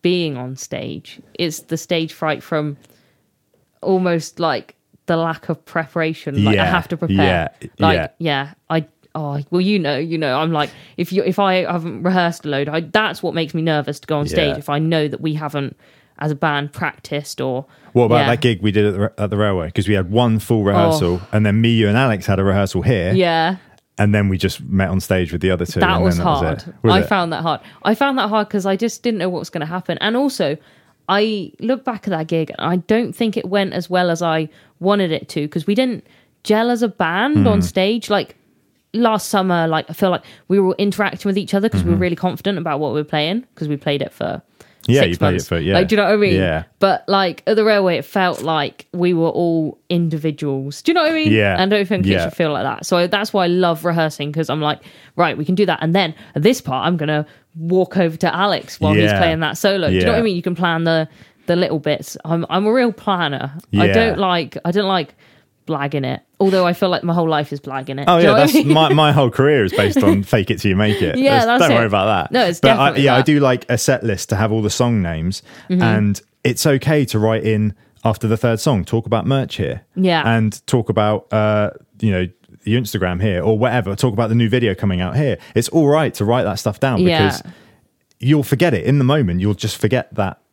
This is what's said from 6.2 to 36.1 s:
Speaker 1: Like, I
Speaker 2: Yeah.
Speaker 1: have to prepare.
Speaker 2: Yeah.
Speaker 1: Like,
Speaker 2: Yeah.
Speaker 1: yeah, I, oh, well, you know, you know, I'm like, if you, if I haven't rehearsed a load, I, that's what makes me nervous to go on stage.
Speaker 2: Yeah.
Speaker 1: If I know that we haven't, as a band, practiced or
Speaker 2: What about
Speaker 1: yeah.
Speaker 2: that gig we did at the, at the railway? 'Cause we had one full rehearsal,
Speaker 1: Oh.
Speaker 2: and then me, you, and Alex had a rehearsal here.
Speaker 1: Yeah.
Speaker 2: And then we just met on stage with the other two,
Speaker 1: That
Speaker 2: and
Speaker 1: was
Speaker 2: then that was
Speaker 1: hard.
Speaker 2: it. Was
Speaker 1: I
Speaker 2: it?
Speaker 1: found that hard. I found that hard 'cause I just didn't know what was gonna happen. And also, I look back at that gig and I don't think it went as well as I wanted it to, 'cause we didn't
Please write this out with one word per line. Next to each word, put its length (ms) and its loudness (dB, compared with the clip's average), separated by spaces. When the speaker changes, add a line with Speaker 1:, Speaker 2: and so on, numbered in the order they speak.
Speaker 1:
Like, 100 4
I 40 2
Speaker 2:
Yeah. 140 2
Speaker 1:
have 180 0
to 80 -4
prepare. 520 0
Speaker 2:
Yeah. 60 -16
Speaker 1:
Like, 180 2
Speaker 2:
Yeah. 100 -2
Speaker 1:
yeah, 300 -4
I, 160 -2
oh, 240 -6
well, 100 0
you 180 2
know, 180 -2
you 200 -4
know, 220 -2
I'm 120 0
like, 180 0
if 140 -6
you, 120 0
if 160 -2
I 260 2
haven't 380 -6
rehearsed 420 0
a 40 -6
load, 200 -2
I, 120 -2
that's 400 -4
what 120 -4
makes 200 -4
me 80 -4
nervous 380 -2
to 80 -20
go 100 -2
on 100 -4
stage. 260 0
Speaker 2:
Yeah. 40 -6
Speaker 1:
If 120 -10
I 100 -2
know 280 0
that 140 -8
we 120 -4
haven't, 420 -6
as 120 -4
a 40 -2
band, 360 -2
practiced 680 -8
or 240 -6
Speaker 2:
What 120 4
about 160 4
Speaker 1:
yeah. 60 2
Speaker 2:
that 140 2
gig 200 2
we 100 0
did 140 2
at 80 2
the, 60 -2
at 80 -2
the 60 -2
railway? 340 0
'Cause 160 -2
we 80 2
had 160 -2
one 280 2
full 240 0
rehearsal, 600 2
Speaker 1:
Oh. 80 -20
Speaker 2:
and 140 2
then 160 2
me, 100 4
you, 160 4
and 100 2
Alex 300 0
had 120 2
a 40 2
rehearsal 400 0
here. 300 0
Speaker 1:
Yeah. 440 0
Speaker 2:
And 140 4
then 140 2
we 100 0
just 240 -2
met 260 0
on 100 0
stage 320 -2
with 100 -4
the 100 0
other 140 -2
two, 140 -6
Speaker 1:
That 180 2
Speaker 2:
and 60 0
Speaker 1:
was 140 2
Speaker 2:
then 80 -2
that 60 2
was 100 0
Speaker 1:
hard. 160 -2
Speaker 2:
it. 140 -18
Was 140 4
Speaker 1:
I 60 4
Speaker 2:
it? 60 -4
Speaker 1:
found 260 -2
that 100 -6
hard. 160 -4
I 100 0
found 240 0
that 120 -2
hard 200 -2
'cause 160 -4
I 100 0
just 280 -6
didn't 160 -2
know 100 -2
what 100 -6
was 120 -12
gonna 140 -6
happen. 240 -6
And 160 0
also, 400 -2
I 520 -2
look 260 -4
back 220 -8
at 40 -2
that 160 -4
gig 300 -2
and 100 -4
I 100 0
don't 360 0
think 240 -2
it 100 -6
went 260 -2
as 160 -6
well 200 2
as 120 -2
I 280 -2
wanted 320 0
it 180 -6
to, 180 -4
'cause 200 -6
we 80 0
didn't 280 -2